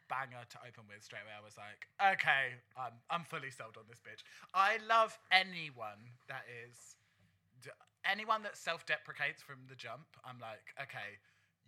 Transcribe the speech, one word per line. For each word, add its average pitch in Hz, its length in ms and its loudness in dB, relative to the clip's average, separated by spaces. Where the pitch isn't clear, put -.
banger 127 400 -4
to - 160 -16
open 113 240 -18
with. 104 140 -16
Straight 107 240 -12
away, 107 100 -12
I 104 60 -14
was 104 160 -20
like, 104 260 -14
"Okay, 135 400 4
I'm, 120 160 -8
I'm 170 160 -2
fully 139 240 -6
sold 113 260 -14
on 110 100 -16
this 117 140 -20
bitch." 110 220 -16
I 208 320 6
love 226 300 6
anyone 123 840 2
that 131 220 -8
is, 120 460 -16
d-, 131 140 -16
anyone 214 360 2
that 202 140 -8
self-deprecates 156 840 -2
from 131 260 -18
the 131 60 -18
jump. 120 320 -10
I'm 123 140 -14
like, 110 420 -12
"Okay, 104 380 -8